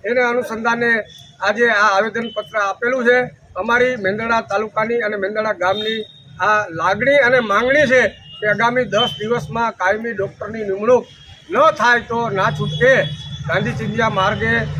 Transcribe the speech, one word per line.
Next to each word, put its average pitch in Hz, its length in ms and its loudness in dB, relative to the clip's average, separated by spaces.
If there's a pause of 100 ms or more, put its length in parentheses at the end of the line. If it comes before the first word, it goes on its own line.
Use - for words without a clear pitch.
એને 247 140 0
અનુસંધાને 233 680 -2 (540)
આજે 214 260 2
આ 208 240 4
આવેદનપત્ર 220 600 -2
આપેલું 233 500 -2
છે. 247 100 4 (380)
અમારી 240 400 0 (100)
મેંદરડા 226 360 -2
તાલુકાની 220 640 -2
અને 208 120 -4
મેંદરડા 208 440 -2
ગામની 214 380 0 (400)
આ 214 200 4 (200)
લાગણી 214 480 2
અને 254 120 4
માંગણી 240 520 2
છે 254 100 6 (380)
કે 208 80 -4
આગામી 233 460 0
દસ 226 260 0
દિવસમાં 226 600 -4
કાયમી 214 340 0
ડૉક્ટરની 202 560 -6
નિમણૂક 220 340 2 (500)
ન - 20 -2 (240)
થાય 240 300 2
તો 233 100 -2 (100)
ના 196 220 0
છૂટકે 214 420 2 (540)
ગાંધી 208 320 -2
ચિંધ્યા 220 400 -2
માર્ગે 208 320 0 (280)